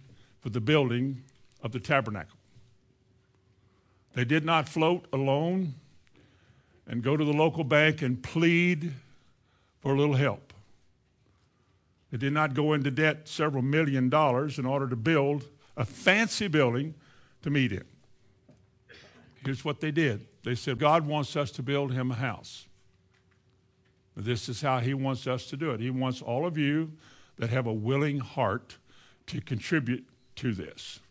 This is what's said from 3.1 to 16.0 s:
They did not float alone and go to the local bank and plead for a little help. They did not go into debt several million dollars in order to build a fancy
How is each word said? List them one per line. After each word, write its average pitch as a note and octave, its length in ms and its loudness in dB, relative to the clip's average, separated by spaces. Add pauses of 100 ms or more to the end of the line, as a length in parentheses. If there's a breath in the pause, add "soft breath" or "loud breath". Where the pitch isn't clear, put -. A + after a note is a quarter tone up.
They B2 120 0
did D3+ 180 0
not D#3+ 240 2
float E3+ 460 0
alone D3 640 0 (1120 soft breath)
and A#2 160 -6
go C#3 120 2
to D#3 80 2
the D3 100 2
local D#3+ 300 2
bank D3+ 380 4
and B2 220 -2
plead E3+ 680 2 (880 soft breath)
for C#3 120 0
a C#3 40 4
little C#3+ 180 4
help. B2+ 360 0 (1600)
They C3+ 60 -6
did C#3 160 0
not D3+ 220 2
go D3+ 180 2
into C#3+ 160 0
debt D3+ 380 0
several D3 340 -2
million C3+ 480 2
dollars C#3+ 480 2
in C3+ 80 -4
order C#3 220 -2
to B2+ 80 -2
build C#3+ 520 0 (280 soft breath)
a A#2+ 100 -2
fancy G#3 640 0